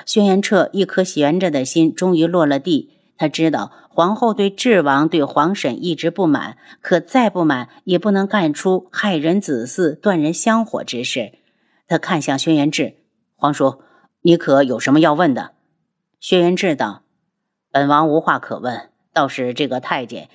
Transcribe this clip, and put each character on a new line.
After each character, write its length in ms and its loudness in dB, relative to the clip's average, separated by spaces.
轩 180 2
辕 160 2
彻 320 0
一 100 0
颗 200 0
悬 360 0
着 120 0
的 120 -2
心 300 2
终 240 0
于 80 4
落 220 2
了 100 0
地。 320 -2
他 80 0
知 240 0
道 200 -6
皇 260 0
后 180 0
对 160 0
智 320 2
王、 260 2
对 160 0
皇 300 0
婶 320 -4
一 80 -2
直 160 -4
不 160 -2
满， 320 -2
可 180 2
再 300 0
不 160 -2
满 240 0
也 160 0
不 100 -2
能 160 2
干 260 0
出 400 -2
害 240 -2
人 240 0
子 280 -4
嗣、 260 -2
断 260 0
人 140 0
香 320 0
火 180 -8
之 200 -8
事。 300 -6
他 120 0
看 200 -2
向 200 -2
轩 160 2
辕 160 2
志 240 -4
，“皇 160 0
叔， 300 -2
你 120 6
可 280 2
有 160 -2
什 120 -2
么 100 6
要 120 4
问 220 2
的？” 160 -10
轩 300 2
辕 20 0
志 220 -2
道 280 -8
，“本 160 0
王 220 2
无 100 2
话 200 -2
可 200 -10
问， 300 -10
倒 160 0
是 240 -6
这 160 -4
个 100 -4
太 260 -6
监 300 -16